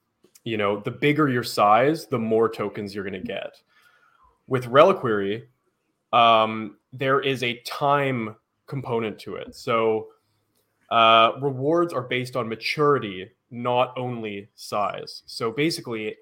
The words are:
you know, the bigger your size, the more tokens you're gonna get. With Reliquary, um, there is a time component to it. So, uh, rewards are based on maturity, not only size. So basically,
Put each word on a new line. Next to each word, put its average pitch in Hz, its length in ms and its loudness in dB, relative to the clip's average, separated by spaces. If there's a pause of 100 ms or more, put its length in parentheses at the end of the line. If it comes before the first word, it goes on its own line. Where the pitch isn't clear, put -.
(420)
you 113 140 -6
know, 104 240 0
the 127 100 -6
bigger 143 380 2
your 123 160 0
size, 120 640 2
the 127 120 -2
more 113 300 2
tokens 104 440 -6
you're 101 120 -8
gonna 98 160 -8
get. 101 360 -10 (920)
With 127 180 -4
Reliquary, 120 800 4 (680)
um, 110 640 2 (140)
there 135 280 0
is 131 240 -4
a 120 160 -4
time 135 760 -2 (320)
component 117 540 -6
to 95 160 -12
it. - 180 -12
So, 113 540 0 (840)
uh, 113 500 6
rewards 147 520 0
are 131 100 -4
based 127 320 -6
on 120 140 -4
maturity, 110 840 -2 (220)
not 123 440 0
only 110 600 -8
size. 95 680 -6
So 117 260 -6
basically, 117 680 -4